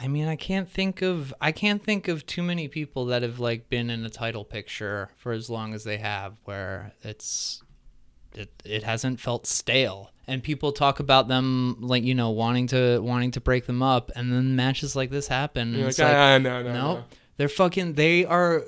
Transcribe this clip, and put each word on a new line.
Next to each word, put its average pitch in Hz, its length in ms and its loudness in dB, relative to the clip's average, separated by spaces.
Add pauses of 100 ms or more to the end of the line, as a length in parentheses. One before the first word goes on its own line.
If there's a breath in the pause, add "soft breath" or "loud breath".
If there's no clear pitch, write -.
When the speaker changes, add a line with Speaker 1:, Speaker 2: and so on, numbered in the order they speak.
Speaker 1:
I 131 80 -4
mean, 151 180 -2
I 156 80 -2
can't 190 340 -4
think 190 320 -4
of, 165 380 -2
I 156 140 -2
can't 208 280 0
think 202 280 -2
of 160 160 -4
too - 180 -6
many 175 240 -4
people 139 380 -6
that 123 180 0
have, 120 160 -6
like, 120 300 -4
been 120 200 -2
in 113 140 -6
a 113 60 -8
title 113 340 -6
picture 104 720 -8
for - 160 -8
as 117 180 -6
long 110 240 -6
as 107 120 -10
they 104 140 -6
have, 104 340 -6 (100)
where 98 480 -8 (100)
it's, - 600 -8 (720)
it, 107 160 -14 (140)
it 107 180 -4
hasn't 117 380 -4
felt 120 260 -4
stale. 104 640 0 (160)
And 131 160 -4
people 147 300 -2
talk 143 260 2
about 131 300 4
them, 127 500 2
like, 123 240 0
you 127 100 2
know, 117 180 2
wanting 120 360 2
to, 123 320 4
wanting 123 320 0
to 120 80 -8
break 127 280 2
them 123 140 -2
up, 131 360 2
and 123 160 0
then 131 240 4
matches 131 400 0
like 131 140 -2
this 143 180 -4
happen, 127 400 -2
and 117 80 -2
Speaker 2:
You're 135 100 0
Speaker 1:
it's 131 120 0
Speaker 2:
like, 151 100 6
Speaker 1:
like, 143 80 6
Speaker 2:
"Ah, 135 220 10
no, 127 220 0
no, 120 120 -4
Speaker 1:
nope. 139 260 -2
Speaker 2:
no." 120 40 -12 (320 soft breath)
Speaker 1:
They're 143 140 0
fucking, 175 440 0
they 165 320 4
are, 170 420 2